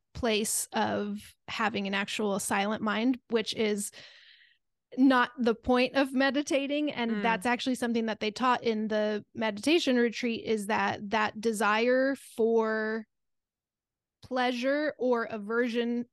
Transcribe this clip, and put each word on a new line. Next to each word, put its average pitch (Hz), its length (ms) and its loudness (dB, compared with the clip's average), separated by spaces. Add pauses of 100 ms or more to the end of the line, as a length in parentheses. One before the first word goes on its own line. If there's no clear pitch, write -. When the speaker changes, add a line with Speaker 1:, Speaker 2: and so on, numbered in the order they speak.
(140)
Speaker 1:
place 214 600 0
of 208 460 -2 (280)
having 208 400 -2
an 196 60 -2
actual 202 460 -2
silent 202 420 -2
mind, 220 380 0 (100)
which 220 260 0
is 208 360 -2 (1040)
not 254 400 4
the 233 180 2
point 247 400 0
of 277 180 2
meditating. 277 760 0
And 233 200 -4
Speaker 2:
Mm. 208 120 -2
Speaker 1:
that's 226 220 0
actually 247 300 0
something 233 320 -2
that 214 120 -4
they 214 120 -2
taught 247 320 0
in 220 240 0
the 214 360 0 (120)
meditation 240 600 2
retreat, 233 480 0
is 214 220 -2
that 208 440 -2
that 214 280 0
desire 233 760 2
for 220 920 0 (1160)
pleasure 254 720 0
or 233 280 0
aversion 233 880 -2